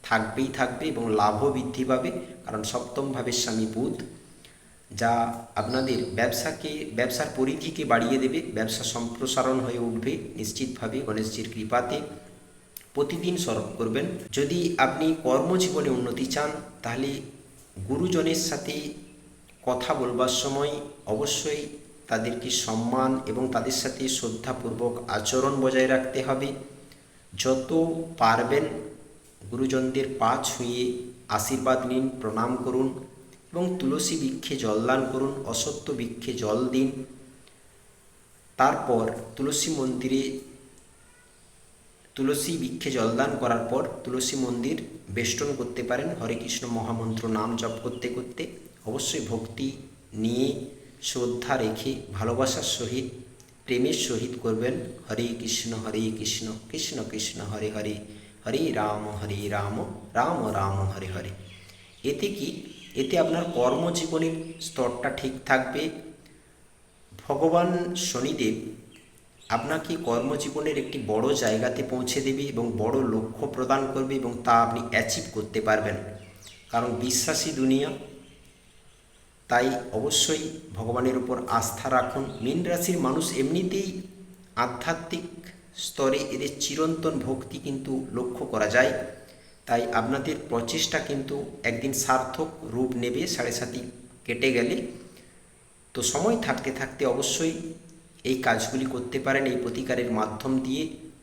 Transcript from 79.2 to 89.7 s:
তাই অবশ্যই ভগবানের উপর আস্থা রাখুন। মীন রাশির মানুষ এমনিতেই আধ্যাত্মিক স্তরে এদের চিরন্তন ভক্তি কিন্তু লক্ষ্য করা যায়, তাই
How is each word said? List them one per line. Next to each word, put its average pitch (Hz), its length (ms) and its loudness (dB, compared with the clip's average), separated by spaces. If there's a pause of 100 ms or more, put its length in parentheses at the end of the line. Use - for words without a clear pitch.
তাই 123 220 6 (220)
অবশ্যই - 680 2 (140)
ভগবানের 123 420 2
উপর 127 320 0
আস্থা 117 420 2
রাখুন। 131 340 4 (160)
মীন 151 240 2
রাশির 175 340 2
মানুষ 139 380 2
এমনিতেই 185 680 0 (540)
আধ্যাত্মিক 160 680 -2 (520)
স্তরে 135 420 0
এদের - 420 -4
চিরন্তন 160 600 0
ভক্তি 131 380 -4
কিন্তু 131 540 -4
লক্ষ্য 123 340 -4
করা 107 200 2
যায়, 120 400 4 (600)
তাই 117 260 2